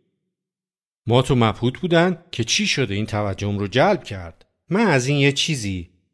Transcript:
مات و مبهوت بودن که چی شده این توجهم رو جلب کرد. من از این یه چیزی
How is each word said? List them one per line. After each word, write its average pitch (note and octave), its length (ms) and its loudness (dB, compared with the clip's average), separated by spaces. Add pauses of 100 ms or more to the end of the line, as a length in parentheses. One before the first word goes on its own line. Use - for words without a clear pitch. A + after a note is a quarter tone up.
(1080)
مات B2+ 240 2
و C#3 40 4
مبهوت A#2 440 0
بودن E3+ 520 2
که A#2+ 120 -4
چی G3+ 240 -2
شده A#2+ 260 -2
این G#2 120 -2
توجهم G#2 520 -4
رو G2+ 100 -2
جلب B2+ 360 2
کرد. F2+ 420 -14 (240)
من G#3 160 2
از C3 220 2
این C#3+ 100 0
یه C#3 140 4
چیزی G#2 580 -4 (240)